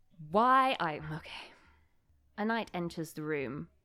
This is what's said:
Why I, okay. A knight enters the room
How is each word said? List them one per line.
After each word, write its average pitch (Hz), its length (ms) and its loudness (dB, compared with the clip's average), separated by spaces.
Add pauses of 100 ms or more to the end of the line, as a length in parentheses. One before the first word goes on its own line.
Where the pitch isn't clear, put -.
(300)
Why 254 480 6
I, 156 180 0
okay. - 520 -10 (880)
A 208 80 -2
knight 226 300 -2
enters 170 400 -6
the 156 80 -8
room 147 460 -4 (160)